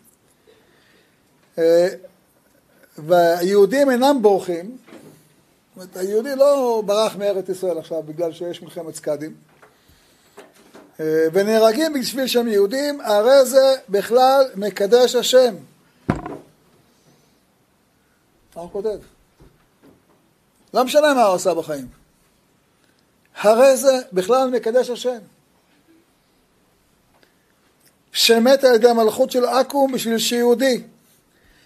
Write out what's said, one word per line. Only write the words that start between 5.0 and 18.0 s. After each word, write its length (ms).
אומרת, 200
היהודי 400
לא 500
ברח 300
מארץ 320
ישראל 300
עכשיו 240
בגלל 300
שיש 300
מלחמת 320
סקאדים, 400
אה, 320
"ונהרגים 600
בשביל 340
שהם 220
יהודים, 520
הרי 440
זה 300
בכלל 560
מקדש 600
השם." 400